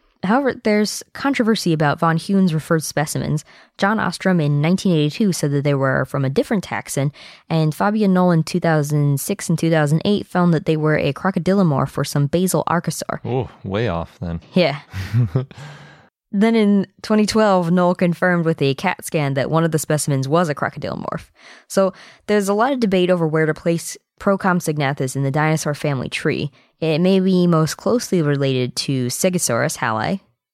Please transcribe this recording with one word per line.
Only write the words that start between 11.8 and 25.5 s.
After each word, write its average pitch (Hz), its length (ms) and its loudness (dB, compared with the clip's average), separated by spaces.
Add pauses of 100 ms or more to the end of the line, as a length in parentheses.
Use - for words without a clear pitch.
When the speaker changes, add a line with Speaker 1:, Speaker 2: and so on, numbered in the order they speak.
Speaker 1:
or 139 60 -2
some 143 240 0
basal 175 400 0
archosaur. - 560 -4
Speaker 2:
Oh, 120 260 -2 (140)
way 104 240 -2
off 85 320 -4
then. 85 220 -6 (100)
Speaker 1:
Yeah. 147 300 0 (520)
Speaker 2:
<laughs> 131 120 -2 (840)
Speaker 1:
Then 220 240 2
in 202 300 4 (160)
twenty 214 240 2
twelve, 196 460 2
Noel 180 240 2
confirmed 175 500 0
with 160 160 -2
a 139 140 2
cat - 280 -4
scan 143 300 -2
that 135 160 -2
one 160 140 2
of 165 80 0
the 156 80 0
specimens 139 480 -2
was 165 200 2
a 147 80 -4
crocodile - 420 -6
morph. - 320 -10 (380)
So 190 240 0 (360)
there's 208 200 0
a 202 60 0
lot 226 180 0
of 269 80 -2
debate 185 300 2
over 175 180 2
where 156 200 0
to 156 60 0
place - 440 -4 (220)
Procompsognathus 151 960 0
in 139 80 -2
the 135 80 0
dinosaur 151 420 0